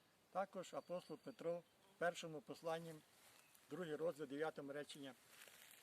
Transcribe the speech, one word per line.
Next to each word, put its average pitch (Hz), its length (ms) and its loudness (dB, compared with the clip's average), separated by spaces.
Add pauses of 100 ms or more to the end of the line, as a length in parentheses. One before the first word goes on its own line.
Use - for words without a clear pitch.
(300)
Також 185 440 2
апостол 165 440 -2
Петро 165 420 0
в - 380 -16
першому 165 440 4
посланні, 160 600 -2 (680)
другий 151 260 0
розділ, 151 320 2
дев'ятому 143 460 0
реченні, 139 400 -4 (680)